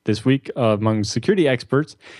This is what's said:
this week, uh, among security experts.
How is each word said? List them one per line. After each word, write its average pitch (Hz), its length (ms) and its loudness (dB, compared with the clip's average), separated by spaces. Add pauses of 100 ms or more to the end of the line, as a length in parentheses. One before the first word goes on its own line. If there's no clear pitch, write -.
this 104 220 -2
week, 131 320 0
uh, 110 200 2
among 107 280 0
security 165 420 0
experts. 131 480 -2 (240)